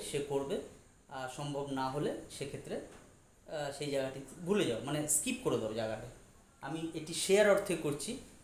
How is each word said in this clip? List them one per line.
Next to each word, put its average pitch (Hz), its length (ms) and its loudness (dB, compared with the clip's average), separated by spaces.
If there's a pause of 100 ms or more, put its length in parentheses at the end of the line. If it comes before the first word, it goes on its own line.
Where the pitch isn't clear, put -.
(120)
সে 147 80 0
করবে, 139 420 0 (480)
আর 131 280 -6
সম্ভব 143 340 -4
না 131 180 0
হলে 156 320 -2 (180)
সেক্ষেত্রে, 143 360 -6
আহ, - 1000 -8
সেই 147 140 -4
জায়গাটি 135 280 0 (260)
ভুলে 185 200 4
যাও, 113 180 0
মানে 147 240 0
skip - 360 2
করে 131 140 4
দাও 110 160 -2
জায়গাটা। 110 340 -2 (540)
আমি 160 320 -4
এটি 160 200 -6
share 202 360 8
অর্থে 185 260 6
করছি, 160 420 -2 (260)